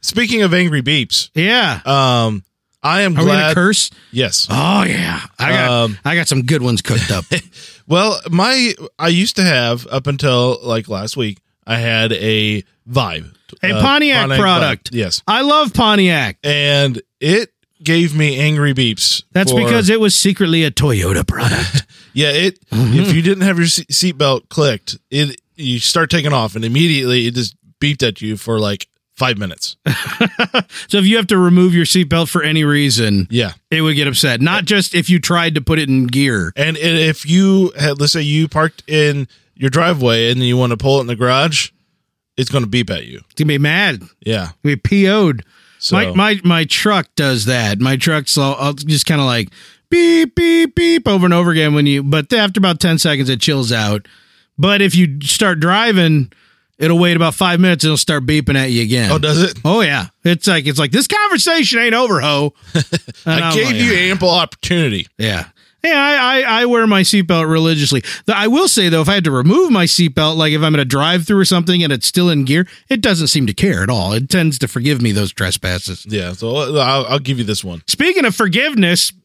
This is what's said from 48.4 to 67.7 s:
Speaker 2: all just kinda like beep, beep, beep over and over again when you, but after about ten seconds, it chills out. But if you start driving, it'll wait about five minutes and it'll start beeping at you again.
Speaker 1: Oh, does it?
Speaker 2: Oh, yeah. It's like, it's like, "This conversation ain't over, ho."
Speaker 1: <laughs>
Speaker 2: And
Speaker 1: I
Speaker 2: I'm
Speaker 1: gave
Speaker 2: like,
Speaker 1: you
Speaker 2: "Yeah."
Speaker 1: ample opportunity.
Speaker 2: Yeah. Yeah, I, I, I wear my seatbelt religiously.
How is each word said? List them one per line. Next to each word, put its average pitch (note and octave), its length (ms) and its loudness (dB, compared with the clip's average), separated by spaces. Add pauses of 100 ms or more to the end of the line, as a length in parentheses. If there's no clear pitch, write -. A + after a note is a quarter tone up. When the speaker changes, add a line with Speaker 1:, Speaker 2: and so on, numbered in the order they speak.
Speaker 2:
all C#3 180 -4
just D3 340 -2
kinda D3 180 0
like A#2 260 -2 (400)
beep, E4+ 440 2
beep, E4 400 2
beep E4 340 0
over G3 180 2
and F3 80 4
over F3 160 2
again D#3 240 2
when D3 120 2
you, C#3 160 0
but D3 300 0
after G#3+ 260 0
about F3+ 220 0
ten E3 180 2
seconds, C#3 300 0
it B2+ 120 -2
chills C3+ 320 -2
out. G#2 340 -2 (500)
But G3 260 2
if F#3+ 140 2
you D3+ 260 2
start F3 380 0
driving, F3 720 2 (460)
it'll E3 200 2
wait F3 180 2
about E3 200 0
five F3 240 0
minutes F3+ 240 2
and D#3 60 2
it'll D3+ 60 0
start C#3 300 -2
beeping C#3 300 0
at C3 160 0
you A#2 100 0
again. A2+ 300 0
Speaker 1:
Oh, D#3 60 0
does D3+ 220 0
it? F3+ 240 -2
Speaker 2:
Oh, F#3+ 180 2
yeah. C#3+ 240 0 (180)
It's E3+ 240 0
like, D#3+ 180 0
it's C#3+ 140 -2
like, C#3+ 100 0
"This A3+ 160 0
conversation E4 720 0
ain't A#3 160 0
over, A3+ 260 0
ho." C#3+ 340 0 (100)
Speaker 1:
<laughs> - 100 -20
Speaker 2:
And D#3+ 720 -2
Speaker 1:
I E3 60 0
Speaker 2:
I'm D#3+ 40 0
Speaker 1:
gave D3+ 120 0
Speaker 2:
like, - 100 -2
Speaker 1:
you - 60 0 (100)
Speaker 2:
"Yeah." F#3 200 0
Speaker 1:
ample F#3 180 0
opportunity. E3 760 -2 (100)
Speaker 2:
Yeah. G2+ 300 -4 (380)
Yeah, E4 120 0
I, C4+ 460 0
I, A#3 200 0
I - 20 0
wear A#3 240 2
my G3 140 4
seatbelt E3+ 460 0
religiously. D#3+ 540 0 (240)